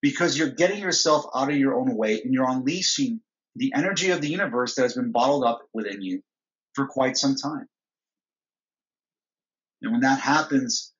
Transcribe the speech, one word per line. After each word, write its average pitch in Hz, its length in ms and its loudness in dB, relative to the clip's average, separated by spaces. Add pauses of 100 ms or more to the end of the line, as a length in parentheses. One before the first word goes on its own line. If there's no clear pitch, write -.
Because 143 340 0
you're 151 140 0
getting 185 300 2
yourself 160 460 2 (100)
out 135 140 0
of 147 60 0
your 135 220 2
own 127 160 0
way 110 260 0
and 127 140 -2
you're 127 160 2
unleashing 131 720 -2 (340)
the 131 220 -2
energy 185 340 0
of 170 100 2
the 147 100 -2
universe 123 440 -2
that 135 80 0
has 120 120 0
been 123 180 -4
bottled 131 320 2
up 117 160 0 (120)
within 101 300 -6
you 92 200 -4 (520)
for 135 140 -2
quite 131 280 0
some 135 200 2
time. 143 320 -8 (2250)
And 110 100 -2
when 117 80 2
that 135 200 4
happens 139 800 0